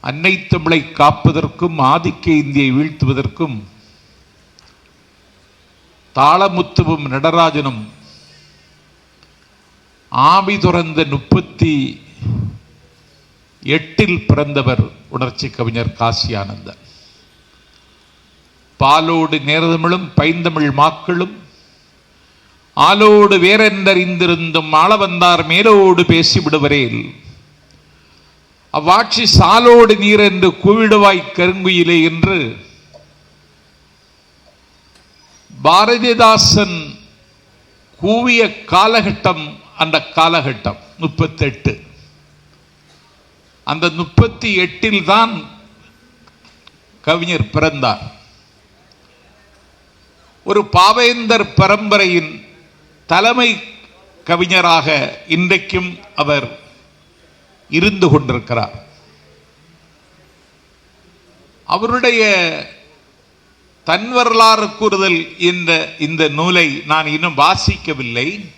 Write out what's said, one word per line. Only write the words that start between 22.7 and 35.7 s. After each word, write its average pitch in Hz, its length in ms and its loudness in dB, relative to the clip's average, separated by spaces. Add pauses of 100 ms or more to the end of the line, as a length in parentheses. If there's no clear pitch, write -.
ஆலோடு 202 640 6
வேறென்றறிந்திருந்தும் 180 1300 0
ஆள 175 240 4
வந்தார் 175 500 0
மேலோடு 185 600 4
பேசி 170 340 2
விடுவரேல், 139 760 -2 (1600)
அவ்வாட்சி 202 500 0
சாலோடு 220 720 6
நீர் 208 220 2
என்று 190 280 2
கூவிடுவாய் 202 840 2
கருங்குயிலே" 180 720 0
என்று 165 640 -2 (3000)
பாரதிதாசன் 214 1300 0 (1040)